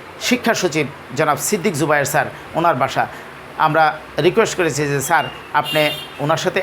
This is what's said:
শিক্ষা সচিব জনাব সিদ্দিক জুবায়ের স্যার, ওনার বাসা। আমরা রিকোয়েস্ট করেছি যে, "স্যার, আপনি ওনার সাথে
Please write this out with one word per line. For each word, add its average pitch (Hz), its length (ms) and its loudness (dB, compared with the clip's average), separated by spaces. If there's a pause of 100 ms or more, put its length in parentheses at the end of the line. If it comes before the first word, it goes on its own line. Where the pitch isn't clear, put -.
(200)
শিক্ষা 233 340 0
সচিব 151 320 0 (300)
জনাব 151 220 2
সিদ্দিক 180 360 0
জুবায়ের 147 300 2
স্যার, 131 220 2 (280)
ওনার 160 200 4
বাসা। 127 320 0 (520)
আমরা 156 400 4 (240)
রিকোয়েস্ট 185 340 4
করেছি 151 300 0
যে, 143 140 0
"স্যার, 151 240 2 (300)
আপনি 151 360 2 (300)
ওনার 147 160 2
সাথে 185 260 0